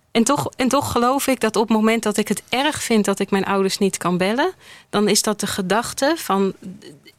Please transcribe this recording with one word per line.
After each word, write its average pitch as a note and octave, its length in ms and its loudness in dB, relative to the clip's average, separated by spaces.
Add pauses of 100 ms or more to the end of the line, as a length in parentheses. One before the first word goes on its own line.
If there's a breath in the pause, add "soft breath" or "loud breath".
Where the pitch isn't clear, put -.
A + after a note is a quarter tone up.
(120)
En A#3 120 2
toch, C#4+ 320 0
en C4 120 0
toch C#4 240 0
geloof B3 360 0
ik C4 120 2
dat A3 160 0
op G#3+ 120 2
het A3+ 100 2
moment A3 260 2
dat G#3+ 140 -2
ik G#3+ 100 0
het - 220 -2
erg C#4 340 -2
vind G#3+ 220 2
dat G3 140 0
ik G3 120 -4
mijn G3 140 0
ouders G3 320 0
niet F#3+ 200 0
kan F3+ 200 0
bellen, A#3 340 0 (380 loud breath)
dan G#3 180 2
is G#3 140 2
dat G#3 180 -2
de G3+ 80 -6
gedachte A3 680 0
van, G3 360 0 (640)